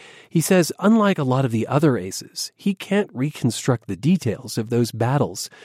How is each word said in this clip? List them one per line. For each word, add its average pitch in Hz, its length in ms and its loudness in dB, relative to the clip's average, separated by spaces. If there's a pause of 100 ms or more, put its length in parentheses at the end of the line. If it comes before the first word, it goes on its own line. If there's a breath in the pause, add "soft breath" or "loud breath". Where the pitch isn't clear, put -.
(300 loud breath)
He 170 100 0
says, 180 380 2
unlike 202 400 4
a 156 60 -4
lot 131 220 2
of 117 60 -2
the 110 140 0
other 143 320 4
aces, - 580 -10
he 196 200 -2
can't 196 360 -2
reconstruct - 760 -2
the 98 80 -6
details 123 600 0
of 110 140 -6
those 117 220 0
battles. 117 580 -2 (160 loud breath)